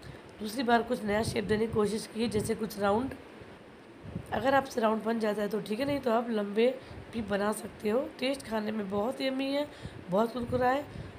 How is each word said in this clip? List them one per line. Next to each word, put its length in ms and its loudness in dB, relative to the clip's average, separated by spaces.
दूसरी 240 -2
बार 180 6
कुछ 220 0
नया 200 2
शेप 200 0
देने 240 2
की 60 -4
कोशिश 400 2
की, 140 0
जैसे 280 0
कुछ 240 -4
राउंड। 340 4
अगर 220 4
आपसे 260 2
राउंड 220 2
बन 160 0
जाता 220 0
है 60 0
तो 140 -2
ठीक 180 -2
है, 60 0
नहीं 140 0
तो 120 0
आप 180 2
लंबे 500 2
भी 80 -4
बना 300 0
सकते 380 -4
हो। 200 2
टेस्ट 280 -2
खाने 240 -2
में 180 -2
बहुत 320 0
यम्मी 240 0
है, 220 0
बहुत 240 2
कुरकुरा 360 2
है। 160 2